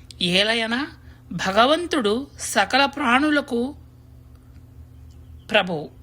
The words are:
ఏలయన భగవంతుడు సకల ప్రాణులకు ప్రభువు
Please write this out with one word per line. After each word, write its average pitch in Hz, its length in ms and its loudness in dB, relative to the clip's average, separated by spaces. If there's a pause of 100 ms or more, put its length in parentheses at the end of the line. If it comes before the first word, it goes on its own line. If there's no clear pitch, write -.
(220)
ఏలయన 226 640 0 (460)
భగవంతుడు 240 920 2 (140)
సకల 240 440 2
ప్రాణులకు 277 920 0 (1800)
ప్రభువు 185 400 0 (120)